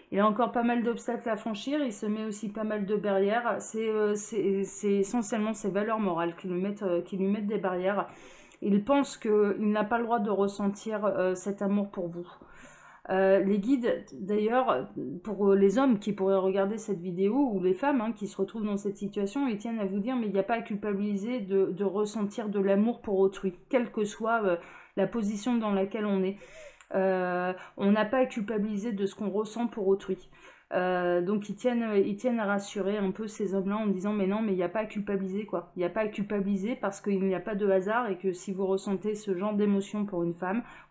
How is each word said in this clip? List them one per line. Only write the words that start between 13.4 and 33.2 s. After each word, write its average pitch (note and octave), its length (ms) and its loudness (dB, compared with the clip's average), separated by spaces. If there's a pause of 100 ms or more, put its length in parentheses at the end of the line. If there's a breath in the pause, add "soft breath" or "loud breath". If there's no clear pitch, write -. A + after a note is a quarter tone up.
guides, A3+ 560 2
d'ailleurs, G#3 720 2 (360)
pour, G3 280 2
euh, G3 40 8
les G3 240 6
hommes C4+ 180 6
qui G3+ 160 -4
pourraient G3 240 2
regarder F#3+ 400 2
cette G3 240 -4
vidéo, G3 500 2
ou F#3+ 100 0
les F#3 120 4
femmes, C#4 260 2
hein, A3 120 -2
qui G#3+ 160 -6
se - 100 -10
retrouvent G#3 280 -2
dans G#3 120 0
cette G3+ 200 -4
situation, G3+ 500 -2
ils G#3+ 100 -2
tiennent A3+ 220 -6
à G3+ 60 -2
vous F#3+ 140 -2
dire, A#3+ 160 -2
mais A#3 120 0
il F#3+ 60 -2
n'y G3 60 2
a F#3+ 40 2
pas A#3 120 0
à A3+ 60 -4
culpabiliser G#3 800 -2
de, F#3+ 300 2
de F#3 120 -2
ressentir G#3 640 -2
de G3+ 100 0
l'amour G3+ 420 2
pour G3 160 0
autrui, F#3+ 380 2 (140)
quelle A#3+ 220 0
que G#3+ 140 0
soit, A3 380 0
euh, F3+ 140 2 (380 loud breath)
la G3 120 2
position G#3+ 480 -2
dans A3 160 0
laquelle G3 340 0
on G3 180 2
est. G3 140 -2 (560 loud breath)
Euh, F#3 580 0 (260 loud breath)
on G3+ 140 4
n'a G#3+ 140 4
pas B3+ 140 0
à C4 80 6
culpabiliser G#3+ 640 -4
de G3 160 -2
ce G3 80 -4
qu'on G3+ 160 -4
ressent G#3+ 340 -4
pour G#3 220 -2
autrui. G3 420 0 (420 loud breath)
Euh, F3+ 500 2
donc G3+ 280 -2
ils G3 60 -6
tiennent, A#3 280 0 (120)
ils G3+ 200 4
tiennent A#3 240 0
à G#3+ 60 0
rassurer G3+ 520 -2
un G3 120 0
peu G#3 180 -6